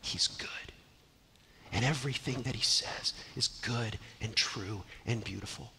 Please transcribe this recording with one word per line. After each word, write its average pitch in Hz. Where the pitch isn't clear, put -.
He's -
good. -
And 110
everything 135
that 127
he 110
says -
is 123
good 117
and 110
true 98
and 113
beautiful. 98